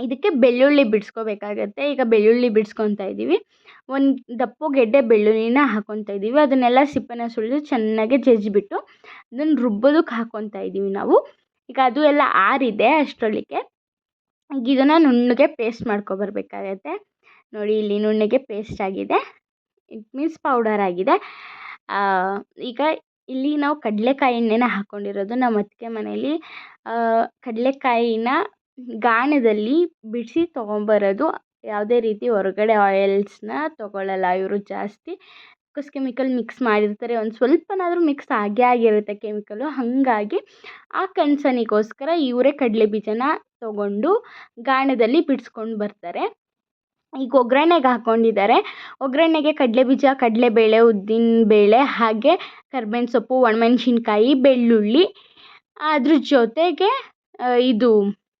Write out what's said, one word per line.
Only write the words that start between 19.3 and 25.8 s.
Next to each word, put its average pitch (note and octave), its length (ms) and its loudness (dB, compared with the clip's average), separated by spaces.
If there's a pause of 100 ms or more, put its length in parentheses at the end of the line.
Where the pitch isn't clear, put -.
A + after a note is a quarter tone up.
it A3 120 -18 (100)
means D#4+ 260 -6
ಪೌಡರ್ A3+ 380 0
ಆಗಿದೆ. G3 400 0 (680)
ಆ, G3 100 -6 (640)
ಈಗ A#3+ 180 -10 (480)
ಇಲ್ಲಿ C4+ 280 -4
ನಾವು D4 240 -2
ಕಡಲೆಕಾಯಿ A#3+ 560 0
ಎಣ್ಣೆನ A#3 300 0
ಹಾಕ್ಕೊಂಡಿರೋದು. G3+ 680 -6
ನಮ್ಮ A#3+ 240 0
ಅತ್ತಿಗೆ G#3 300 -8